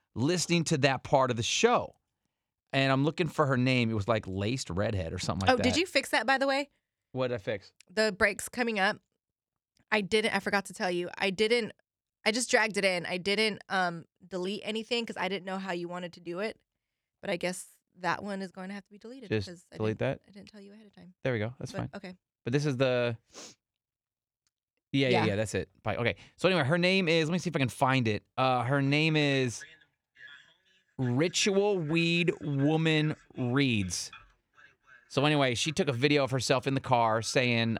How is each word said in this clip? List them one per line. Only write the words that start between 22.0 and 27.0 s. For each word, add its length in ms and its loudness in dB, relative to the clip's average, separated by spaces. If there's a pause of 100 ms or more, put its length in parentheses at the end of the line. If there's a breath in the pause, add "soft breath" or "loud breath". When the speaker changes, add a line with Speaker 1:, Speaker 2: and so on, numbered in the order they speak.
Speaker 1:
But 100 -2
this 100 0
is 140 0
the, 400 0 (1700 loud breath)
yeah, 160 2
yeah, 20 -
Speaker 2:
Yeah. 160 4
Speaker 1:
yeah, 100 0
that's 180 -2
it. 140 -4 (140)
Bye. 140 -2
Okay. 200 0 (200 loud breath)
So 120 2
anyway, 180 4
her 120 2
name 280 4